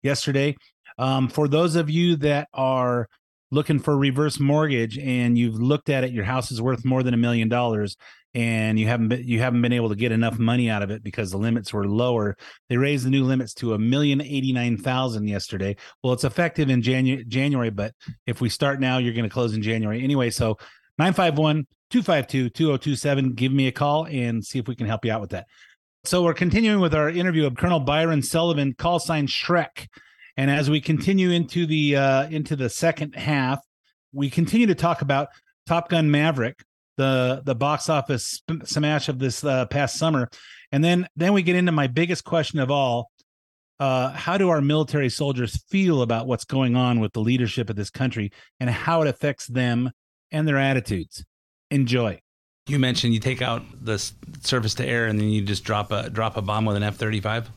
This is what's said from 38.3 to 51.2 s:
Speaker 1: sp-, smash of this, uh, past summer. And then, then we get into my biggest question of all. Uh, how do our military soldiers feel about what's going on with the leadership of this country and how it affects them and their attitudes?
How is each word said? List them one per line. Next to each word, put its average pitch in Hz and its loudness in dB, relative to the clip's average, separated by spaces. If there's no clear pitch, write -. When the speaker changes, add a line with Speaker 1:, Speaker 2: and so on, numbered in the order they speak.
Speaker 1:
sp-, - -8
smash 151 -2
of 127 -4
this, 131 -2
uh, 131 0
past 143 -2
summer. 131 0
And 139 2
then, 175 2
then 175 2
we 196 4
get 180 2
into 180 2
my 143 2
biggest 165 -2
question 160 -2
of 131 0
all. 123 0
Uh, 131 0
how 170 -4
do 196 4
our 156 2
military 147 2
soldiers 123 -2
feel 180 4
about 117 0
what's 123 -2
going 127 2
on 123 2
with 107 0
the 113 -4
leadership 120 0
of 107 -4
this 101 -6
country 120 -4
and 123 -2
how 160 0
it 147 2
affects - -4
them 123 0
and 156 -2
their 139 2
attitudes? 127 -2